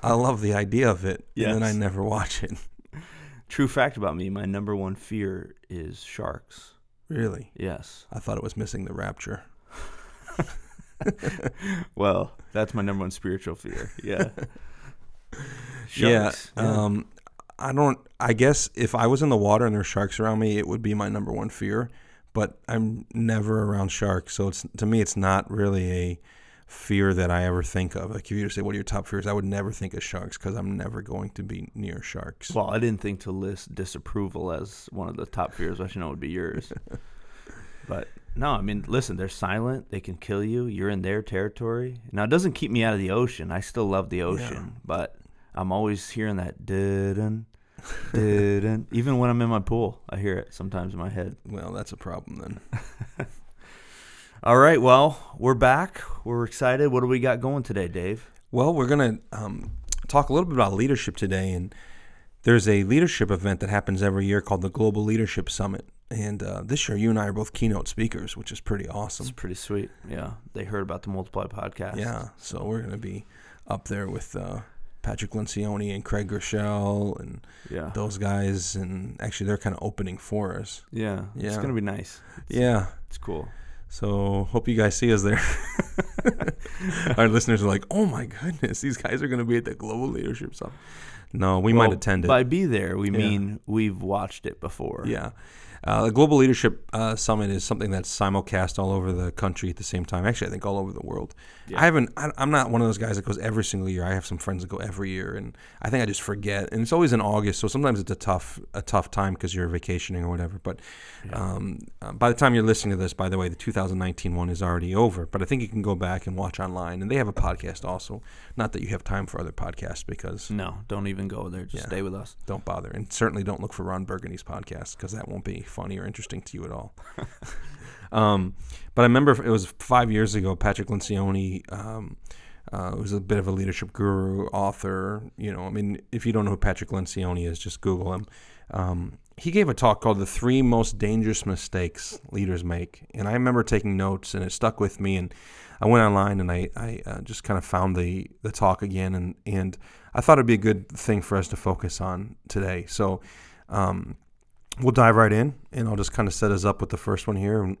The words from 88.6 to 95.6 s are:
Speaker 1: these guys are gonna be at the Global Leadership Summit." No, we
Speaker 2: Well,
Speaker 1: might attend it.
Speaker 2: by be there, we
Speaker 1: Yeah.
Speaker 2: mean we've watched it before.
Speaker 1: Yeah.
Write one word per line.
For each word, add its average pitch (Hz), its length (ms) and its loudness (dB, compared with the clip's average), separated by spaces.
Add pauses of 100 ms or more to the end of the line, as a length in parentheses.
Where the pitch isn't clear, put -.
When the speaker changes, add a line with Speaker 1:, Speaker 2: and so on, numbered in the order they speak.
Speaker 1:
these 139 160 -2
guys - 260 -2
are 143 60 -2
gonna 123 160 0
be 117 140 2
at 120 80 -2
the 113 100 -6
Global 113 320 -4
Leadership - 480 -6
Summit." - 180 -12 (600)
No, 95 260 2
we 110 140 6
Speaker 2:
Well, 117 160 10
Speaker 1:
might - 80 4
attend 98 280 2
it. - 40 2
Speaker 2:
by 131 140 8
be 170 220 2
there, 98 320 0
we 101 140 0
Speaker 1:
Yeah. 101 60 0
Speaker 2:
mean 104 480 0
we've 104 360 0
watched 98 440 -4
it - 160 -10
before. - 460 -8
Speaker 1:
Yeah. - 240 -4 (520)